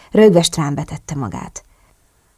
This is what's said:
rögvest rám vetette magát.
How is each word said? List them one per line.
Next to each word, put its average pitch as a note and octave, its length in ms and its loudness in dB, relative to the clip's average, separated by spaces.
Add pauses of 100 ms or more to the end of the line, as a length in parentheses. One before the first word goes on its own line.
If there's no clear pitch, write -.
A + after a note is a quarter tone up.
(120)
rögvest F#3+ 440 4
rám C#3+ 200 -4
vetette D3+ 400 -10
magát. - 480 -10 (760)